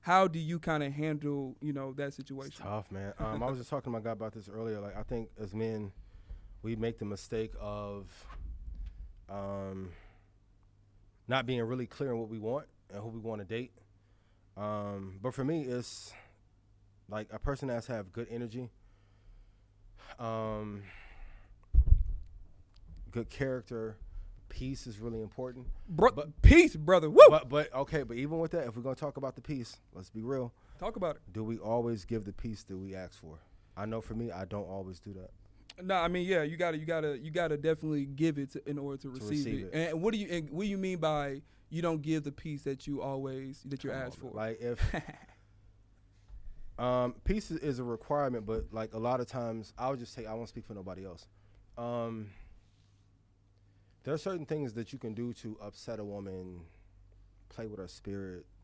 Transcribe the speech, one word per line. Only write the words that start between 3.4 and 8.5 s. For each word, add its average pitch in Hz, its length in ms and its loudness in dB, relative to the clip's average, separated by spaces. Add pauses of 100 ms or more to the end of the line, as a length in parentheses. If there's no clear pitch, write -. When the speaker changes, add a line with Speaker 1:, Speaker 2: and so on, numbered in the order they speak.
Speaker 2:
I 123 80 0
was 135 80 -2
just 120 120 -10
talking 139 160 -4
to 131 40 -6
my 117 100 -4
guy 113 120 -4
about 110 220 -6
this 107 140 -14
earlier. 110 320 -6
Like, 101 160 -8
I 104 80 -6
think 117 340 -6
as 104 180 -8
men, 110 360 -4 (680)
we 113 140 -4
make 113 240 -4
the 110 60 -6
mistake 110 540 -6
of, 101 680 -10 (1000)